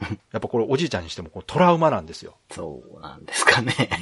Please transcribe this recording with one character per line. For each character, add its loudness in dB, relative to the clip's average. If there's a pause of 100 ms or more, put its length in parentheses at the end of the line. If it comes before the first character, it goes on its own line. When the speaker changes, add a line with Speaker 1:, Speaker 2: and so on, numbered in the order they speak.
(380)
Speaker 1:
っ -4
ぱ -
こ -2
れ 2
お 2
じ 0
い -8
ち -4
ゃ -2
ん -8
に -14
し -10
て -10
も -12
こ -12
う -12
ト -2
ラ 8
ウ 2
マ 4
な 0
ん -10
で -14
す -16
よ。 -20 (140)
Speaker 2:
そ -10 (140)
う -20
な -16
ん -20
で -10
す 0
か 6
ね。 -2 (120)